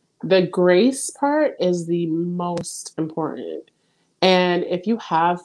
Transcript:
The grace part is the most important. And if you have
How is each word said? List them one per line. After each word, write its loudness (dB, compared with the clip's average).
The 4
grace 2
part 0
is 0
the -2
most -6
important. -8
And 4
if -6
you 0
have 0